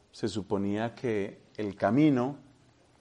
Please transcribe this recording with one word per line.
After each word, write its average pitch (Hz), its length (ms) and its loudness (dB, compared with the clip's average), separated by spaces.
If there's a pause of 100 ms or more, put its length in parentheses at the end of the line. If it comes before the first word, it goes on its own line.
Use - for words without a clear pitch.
(120)
Se - 180 -6
suponía 101 680 -4
que 107 460 -4 (160)
el 101 180 -6
camino, 135 640 2 (640)